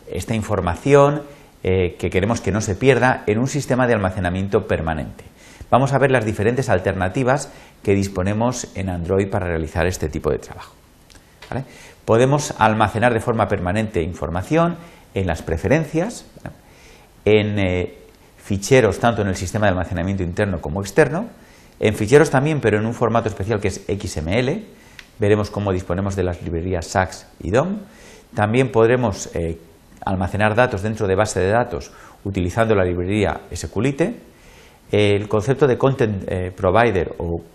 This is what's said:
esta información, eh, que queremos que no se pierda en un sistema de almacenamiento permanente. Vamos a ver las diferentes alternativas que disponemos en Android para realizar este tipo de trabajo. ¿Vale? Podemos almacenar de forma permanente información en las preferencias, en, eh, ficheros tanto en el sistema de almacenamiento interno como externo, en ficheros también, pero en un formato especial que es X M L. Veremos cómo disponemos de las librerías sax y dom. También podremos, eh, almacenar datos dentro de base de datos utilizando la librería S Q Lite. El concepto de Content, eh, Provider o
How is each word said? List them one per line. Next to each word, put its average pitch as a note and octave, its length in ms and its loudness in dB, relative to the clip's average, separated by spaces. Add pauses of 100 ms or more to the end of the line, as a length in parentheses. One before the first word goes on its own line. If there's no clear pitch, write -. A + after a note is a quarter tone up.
esta G2 260 -6
información, C#3 880 2 (400)
eh, F#2 360 0
que F2+ 120 -2
queremos G2+ 300 0
que G2 120 -4
no G#2+ 80 0
se G#2 140 -2
pierda B2+ 520 2
en G#2 120 2
un B2 80 0
sistema B2+ 400 -2
de A#2+ 80 2
almacenamiento F#2+ 720 -2
permanente. D#2 580 -4 (460)
Vamos C3 220 2
a C3+ 60 2
ver C3+ 120 4
las B2 140 2
diferentes A2 440 0
alternativas G2 840 0 (300)
que G2 120 2
disponemos G2+ 840 -2
en F#2+ 140 -6
Android F#2+ 380 0
para G2 180 -4
realizar E2 400 -2
este - 220 -4
tipo D2+ 220 -4
de A#1+ 80 -2
trabajo. - 360 -16 (720)
¿Vale? C#3 160 -8 (400)
Podemos C3+ 540 2
almacenar A2 540 2
de A2+ 80 0
forma A2 260 0
permanente F#2+ 560 -2
información F#2+ 760 -2 (380)
en F#2+ 120 -2
las E2 160 -2
preferencias, D#3+ 840 -2 (1000)
en, G#2 340 4
eh, F2+ 400 -2 (380)
ficheros G#2+ 640 2
tanto A2 220 2
en G#2 40 0
el F#2+ 80 -2
sistema G2+ 320 -2
de G2 40 4
almacenamiento F2+ 520 -2
interno F2 380 -2
como D2+ 200 -6
externo, D3+ 460 2 (540)
en G#2+ 160 2
ficheros C#3+ 340 6
también, C#3+ 300 2
pero G#2+ 180 2
en G#2+ 80 -2
un A#2 80 -4
formato A2+ 340 0
especial G2+ 300 -4
que G2+ 80 -4
es - 220 -6
X G2 300 -6
M E2+ 200 -2
L. C#3+ 260 -2 (540)
Veremos G#2 320 2
cómo G2+ 220 -2
disponemos F#2 420 -2
de G2 80 -2
las F2+ 200 -2
librerías E2+ 440 -4
sax - 400 -2 (140)
y E2 100 -6
dom. F3 300 0 (560)
También A#2 340 2
podremos, A#2 640 2
eh, E2 240 -4 (460)
almacenar G2+ 500 0
datos A#2 280 2
dentro G#2+ 260 -2
de F#2+ 80 2
base G#2 240 0
de F#2 80 2
datos G#2+ 420 -2 (320)
utilizando G2 540 0
la F#2+ 80 4
librería F2+ 560 0 (100)
S - 180 -10
Q - 120 -4
Lite. C#3+ 400 -2 (720)
El G#2 340 2
concepto B2 400 0
de A#2+ 100 4
Content, A2+ 520 0
eh, F#2 280 -4
Provider G2 600 2
o E2+ 240 -6 (120)